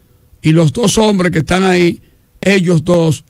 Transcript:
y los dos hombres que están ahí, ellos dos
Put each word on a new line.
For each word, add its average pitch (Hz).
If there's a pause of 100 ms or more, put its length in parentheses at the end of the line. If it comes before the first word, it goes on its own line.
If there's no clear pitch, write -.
(420)
y 160
los 160
dos 226
hombres 196
que 165
están 175
ahí, 180 (400)
ellos 180
dos 170